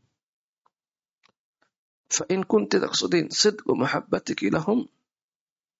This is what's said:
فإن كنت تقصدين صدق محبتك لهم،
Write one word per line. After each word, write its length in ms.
فإن 340
كنت 320
تقصدين 540
صدق 420
محبتك 720
لهم، 440